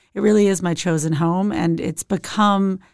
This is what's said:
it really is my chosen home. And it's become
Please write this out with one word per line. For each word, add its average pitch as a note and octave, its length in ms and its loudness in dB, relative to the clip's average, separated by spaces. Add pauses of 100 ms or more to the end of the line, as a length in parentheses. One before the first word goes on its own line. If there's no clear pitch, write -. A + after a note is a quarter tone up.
(120)
it - 80 -8
really G#3 260 4
is G3 140 0
my F3 140 -2
chosen D#3+ 400 -2
home. E3+ 380 0
And E3 280 -2
it's - 220 -6
become G3 800 0 (140)